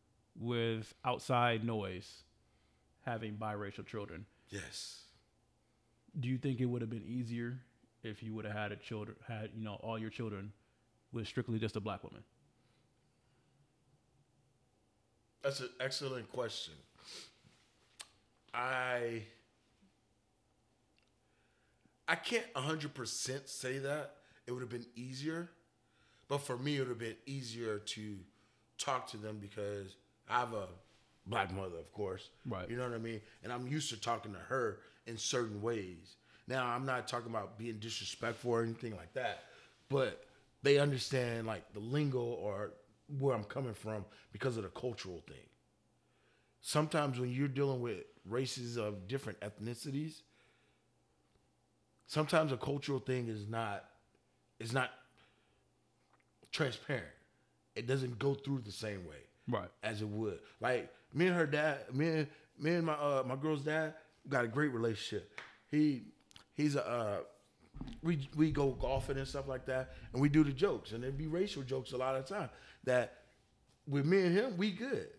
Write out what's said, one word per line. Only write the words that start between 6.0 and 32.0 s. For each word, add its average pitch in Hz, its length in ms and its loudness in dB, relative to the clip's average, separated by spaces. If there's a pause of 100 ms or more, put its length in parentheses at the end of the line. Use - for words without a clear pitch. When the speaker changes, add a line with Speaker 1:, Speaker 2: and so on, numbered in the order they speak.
Speaker 1:
Do 120 100 2
you 127 100 2
think 127 220 2
it 127 40 4
would 120 160 2
have 117 80 -2
been 113 180 -6
easier 120 520 -2 (440)
if 110 200 -8
you 110 100 -4
would 110 120 -4
have 104 100 -4
had 104 160 -2
a 104 40 -6
children, 104 400 -6 (120)
had, 107 280 -6
you 110 80 -6
know, 107 200 -4
all 113 160 -2
your 110 100 -2
children 104 420 -4 (600)
with 113 160 -4
strictly 117 320 0
just 107 160 0
a 107 40 -2
black 101 240 -4
woman? - 200 -14 (3250)
Speaker 2:
That's 139 180 0
an 127 100 -4 (100)
excellent 131 520 -4
question. 117 420 -4 (1800)
I, 123 680 0 (2750)
I 165 80 6
can't 226 300 0 (100)
a 131 60 0
hundred 147 320 0
percent 131 560 -4
say 131 300 -4
that. 139 360 -2 (300)
It 120 60 -4
would 127 100 -4
have 123 80 -6
been 120 160 -6 (100)
easier. 143 540 -6 (800)
But 143 120 2
for 131 180 -2
me, 143 200 2
it - 20 4
would 131 100 2
have 117 100 -2
been 113 260 -4
easier 117 540 -2
to 107 380 -6 (600)
talk 127 340 0
to 117 60 -8
them 107 220 -6
because 101 560 -6 (340)
I 120 100 4
have 117 140 -2
a 101 140 -2 (600)
black 98 260 0
mother, 92 240 -4
of 82 160 -12
course. 101 360 -4 (160)